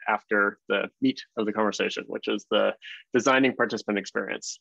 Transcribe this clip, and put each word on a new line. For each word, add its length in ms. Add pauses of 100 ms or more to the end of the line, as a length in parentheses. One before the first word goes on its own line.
after 520 (100)
the 200 (120)
meat 180 (180)
of 80
the 80
conversation, 540
which 200
is 240
the 240 (380)
designing 420
participant 420
experience. 640